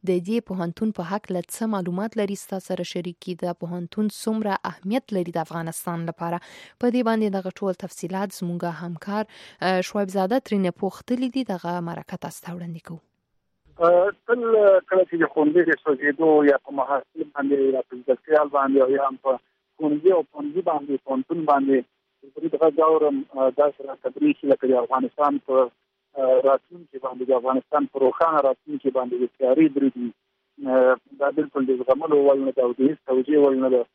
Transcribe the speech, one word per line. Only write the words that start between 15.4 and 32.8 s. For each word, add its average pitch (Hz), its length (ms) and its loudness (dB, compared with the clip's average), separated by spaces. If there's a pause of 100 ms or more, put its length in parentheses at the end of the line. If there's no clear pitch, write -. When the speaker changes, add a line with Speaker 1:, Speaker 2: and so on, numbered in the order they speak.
Speaker 2:
د 160 40 0
سوځېدو 147 800 2
یا 139 80 4
په 139 140 -8
محصل 139 520 -4
باندې 139 500 0
یا 131 80 -2
په 127 160 -12
زده 127 160 -2
کړیال 151 340 2
باندې 135 340 2
او 127 80 4
یا 139 180 0
هم 131 160 -6
په 131 120 2 (440)
ښوونځي 156 320 2
او 175 100 4
پوهنځي 151 400 -6
باندې، 165 420 -2
پوهنتون 135 420 -4
باندې 135 380 2 (540)
برید 156 180 -4
غږ 156 240 2
اورم، 151 540 2
آ، 131 160 2
داسې 139 360 0
راته 135 240 -8
برېښي 147 340 0
لکه 135 240 2
د 131 40 2
افغانستان 131 760 0
په، 131 220 2 (480)
آ، 135 40 -2
راتلونکي 135 760 0
باندې، 127 300 -8
د 135 40 2
افغانستان 131 540 0
په 135 140 -10
روښانه 147 420 2
راتلونکي 135 480 -2
باندې 127 320 -2
د 127 40 0 (120)
تیاري 135 320 4
برید 135 280 0
وي. 120 140 -6 (560)
آ، 127 260 4 (260)
دا 139 100 0
بالکل 143 360 -2
د 127 120 0
زغملو 139 500 2
وړ 139 100 6
نه 135 140 -2
ده 131 100 0
او 123 100 2
د 127 100 -4